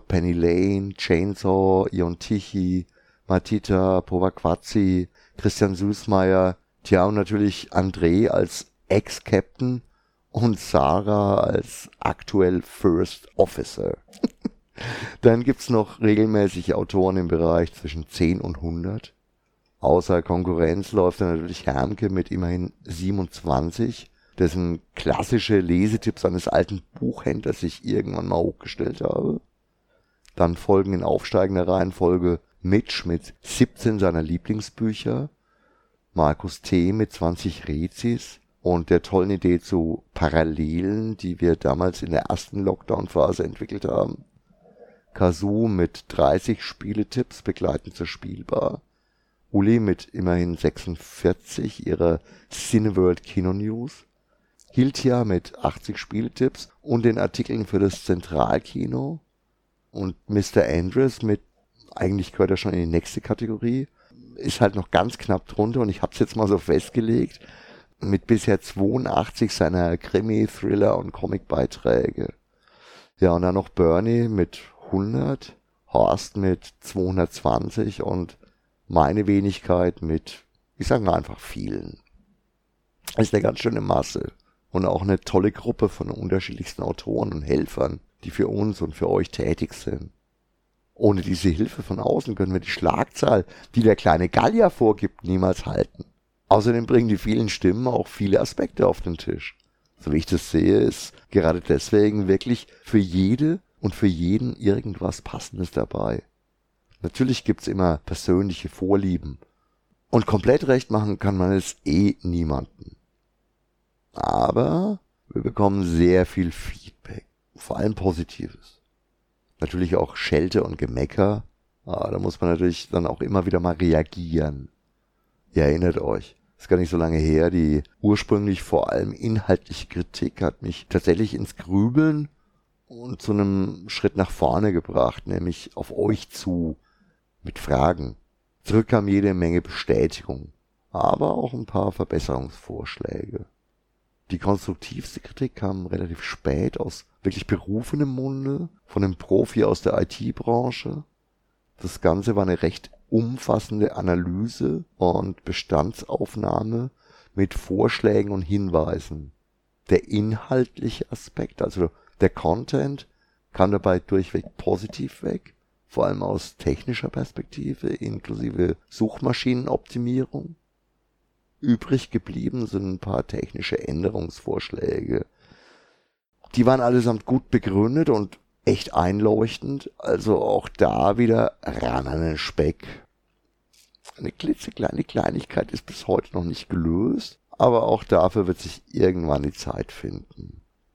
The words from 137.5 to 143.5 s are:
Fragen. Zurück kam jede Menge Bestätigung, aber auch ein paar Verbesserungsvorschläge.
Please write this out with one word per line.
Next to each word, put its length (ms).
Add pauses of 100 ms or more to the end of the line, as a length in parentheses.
Fragen. 580 (480)
Zurück 260
kam 180
jede 260
Menge 300
Bestätigung, 880 (380)
aber 420
auch 200
ein 120
paar 260
Verbesserungsvorschläge. 1600 (840)